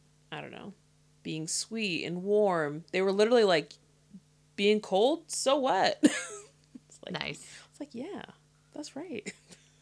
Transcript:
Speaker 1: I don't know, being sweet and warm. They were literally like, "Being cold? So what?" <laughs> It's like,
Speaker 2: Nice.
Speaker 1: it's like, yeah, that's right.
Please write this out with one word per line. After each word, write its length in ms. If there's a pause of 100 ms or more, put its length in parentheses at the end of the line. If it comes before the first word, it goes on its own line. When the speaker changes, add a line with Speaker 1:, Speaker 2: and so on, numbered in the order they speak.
(320)
Speaker 1:
I 80
don't 120
know, 220 (500)
being 220
sweet 600
and 180
warm. 720
They 80
were 100
literally 320
like, 300 (840)
"Being 240
cold? 500
So 280
what?" 440
<laughs> 60 (800)
It's 180
like, 160
Speaker 2:
Nice. 240 (240)
Speaker 1:
it's 120
like, 120
yeah, 300 (500)
that's 220
right. 340 (520)